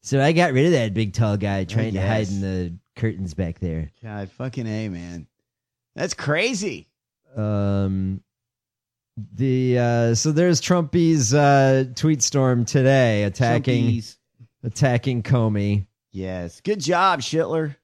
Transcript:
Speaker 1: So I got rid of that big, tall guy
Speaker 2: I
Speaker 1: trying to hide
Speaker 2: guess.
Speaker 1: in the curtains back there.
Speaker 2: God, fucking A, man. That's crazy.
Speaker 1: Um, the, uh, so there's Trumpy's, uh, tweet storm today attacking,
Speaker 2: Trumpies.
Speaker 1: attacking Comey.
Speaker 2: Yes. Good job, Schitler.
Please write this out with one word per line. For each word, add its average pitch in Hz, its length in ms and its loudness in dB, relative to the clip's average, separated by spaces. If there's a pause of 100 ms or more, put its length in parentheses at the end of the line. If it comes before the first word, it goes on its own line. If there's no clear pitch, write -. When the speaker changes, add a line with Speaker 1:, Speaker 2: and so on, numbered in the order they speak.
Speaker 1:
So 135 180 0
I 147 100 4
got 165 220 2
rid 135 140 4
of 180 60 4
that 113 200 0
big, 104 200 -2
tall 107 240 0
guy 98 220 -2
Speaker 2:
I 92 60 -4
Speaker 1:
trying 110 280 -4
to 95 80 -2
hide 107 260 0
Speaker 2:
guess. 95 40 -6
Speaker 1:
in 98 100 -4
the 90 340 -4 (200)
curtains 92 380 -6
back 85 260 -4
there. 80 320 -6 (120)
Speaker 2:
God, 104 280 -12
fucking 123 360 -10
A, 110 220 -6
man. 87 380 -12 (680)
That's - 200 -6
crazy. 175 720 -4 (480)
Speaker 1:
Um, 98 880 -2 (1080)
the, 127 440 0
uh, 117 380 2
so 156 160 0
there's 170 300 2
Trumpy's, 165 720 2
uh, 135 520 6 (100)
tweet 156 280 0
storm 127 420 2
today 127 580 4
attacking, 117 600 0
Speaker 2:
Trumpies. 113 320 -2 (460)
Speaker 1:
attacking 123 600 0
Comey. 104 600 2 (260)
Speaker 2:
Yes. 92 500 -10
Good 202 180 -2
job, 170 420 2
Schitler. 156 640 -2